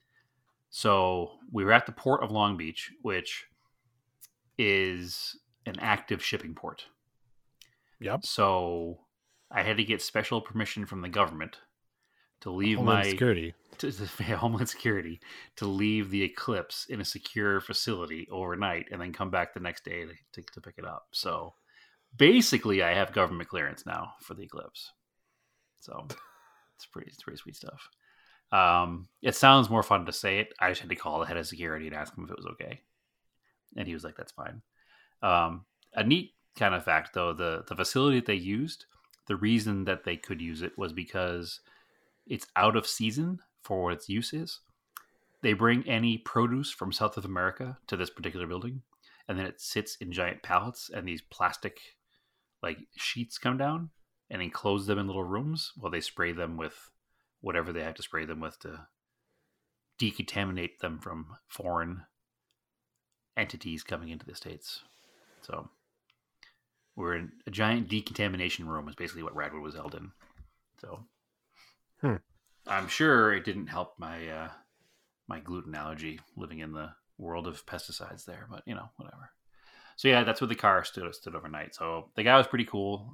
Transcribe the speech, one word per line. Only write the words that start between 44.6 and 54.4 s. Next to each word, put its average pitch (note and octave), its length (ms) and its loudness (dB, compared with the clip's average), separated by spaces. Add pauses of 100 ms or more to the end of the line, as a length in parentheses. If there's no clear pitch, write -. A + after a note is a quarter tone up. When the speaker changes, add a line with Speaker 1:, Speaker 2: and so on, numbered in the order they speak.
Speaker 1:
They A2 120 4
bring A#2 360 4
any A2+ 300 2
produce A#2+ 520 0
from F#2 220 -6
South - 240 -2
of F#2+ 80 -6
America F#2+ 520 -2 (100)
to F#2+ 100 -4
this F2+ 140 -4
particular F2 360 -8
building, A#2+ 360 -6 (440)
and F#2+ 100 -4
then F#2+ 100 -4
it - 120 -12
sits - 380 -6
in F2 140 -10
giant F2+ 320 -2
pallets, F#2+ 460 0
and F#2 160 -8
these E2+ 180 -6
plastic, - 560 -4 (840)
like, E2 160 -4 (180)
sheets - 420 -6
come B2+ 200 0
down D#3 320 -2 (400)
and F#2 120 -6